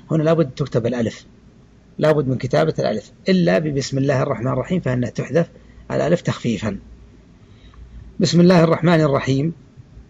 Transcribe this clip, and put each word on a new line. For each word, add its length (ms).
هنا 120
لابد 280
تكتب 360
الألف، 400
لابد 300
من 100
كتابة 400
الألف، 340
إلا 300
ببسم 400
الله 240
الرحمن 300
الرحيم 280
فإنها 300
تحذف 400
الألف 300
تخفيفًا. 580
بسم 200
الله 240
الرحمن 360
الرحيم، 520